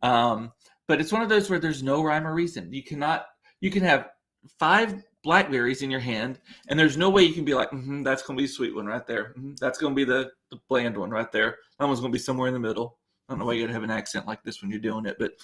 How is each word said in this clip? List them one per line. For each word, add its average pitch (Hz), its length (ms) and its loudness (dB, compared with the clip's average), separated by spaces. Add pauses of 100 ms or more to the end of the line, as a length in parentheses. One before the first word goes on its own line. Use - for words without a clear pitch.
Um, 117 500 2 (360)
but - 120 4
it's 160 120 -2
one 220 100 2
of 226 60 -2
those 208 200 4
where 185 100 0
there's 151 240 -2
no 139 200 2
rhyme 156 240 0
or 160 80 -4
reason. 165 380 -4
You 135 100 -8
cannot, 151 440 -4 (340)
you 190 100 0
can 196 120 0
have 151 260 4 (500)
five 196 440 2 (200)
blackberries 135 600 2
in 139 80 -4
your 131 100 -2
hand, 120 400 -6 (280)
and 143 100 0
there's 156 180 6
no 180 140 4
way 190 120 8
you 160 120 6
can 160 100 -4
be 143 100 2
like, 127 160 2
Mm-hmm, 139 320 -6
that's 135 200 0
gonna 135 160 -8
be 139 80 0
the 135 60 -4
sweet 117 220 -4
one 104 120 -6
right 117 200 -6
there. 107 320 -6
Mm-hmm, 135 220 -12
that's 131 180 -2
gonna 147 160 0
be 139 100 2
the, 131 260 0 (200)
the - 80 -18 (100)
bland 120 280 0
one 98 140 -4
right 113 200 -4
there. 110 280 0 (200)
That 143 80 -2
one's 135 140 2
gonna 123 120 -4
be 120 60 0
somewhere 127 300 -2
in 127 60 -2
the 127 60 -4
middle. 113 380 -4 (300)
I - 40 -10
don't - 60 -8
know 95 60 -6
why 120 80 0
you 117 100 0
gotta 117 120 -2
have 110 100 -4
an 110 60 -4
accent 107 360 -4
like 107 160 -10
this - 180 -12
when 101 100 -8
you're 107 100 -6
doing 107 260 -4
it, 101 120 -6
but 110 140 -2 (120)